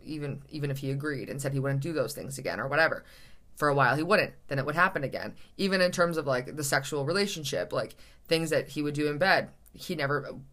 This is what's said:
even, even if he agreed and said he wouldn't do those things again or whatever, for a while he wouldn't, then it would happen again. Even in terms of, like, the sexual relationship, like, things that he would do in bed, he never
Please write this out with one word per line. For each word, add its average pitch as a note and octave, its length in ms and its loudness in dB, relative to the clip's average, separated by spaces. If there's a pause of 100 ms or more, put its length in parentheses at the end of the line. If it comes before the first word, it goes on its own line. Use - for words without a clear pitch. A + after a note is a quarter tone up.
even, C#3+ 460 -6
even C#3+ 220 -4
if C3+ 80 -4
he C3+ 120 -4
agreed C#3 380 -4
and C3+ 120 -8
said C#3 120 -2
he C#3 60 0
wouldn't C3+ 220 0
do E3 120 -2
those C3 200 -2
things - 240 -10
again F2+ 220 -4
or A#2 80 -4
whatever, - 380 2 (500)
for D3+ 140 2
a C#3+ 40 4
while C3 220 6
he D3+ 80 2
wouldn't, F3 300 4 (160)
then C#3 100 0
it B2+ 60 0
would D3+ 100 -4
happen F3 280 2
again. G#2 300 -6 (240)
Even F#3+ 240 2
in F3+ 100 4
terms E3+ 260 2
of, D3 100 -2
like, C3 280 0
the D3+ 80 -4
sexual C#3+ 420 0
relationship, E3+ 680 -2
like, A#2 220 -4 (320)
things D#3+ 220 2
that D3 200 2
he D3+ 120 -4
would D3 120 0
do D3 160 2
in D3 80 -2
bed, D#3 320 4 (240)
he - 220 -8
never C#3+ 340 0 (240)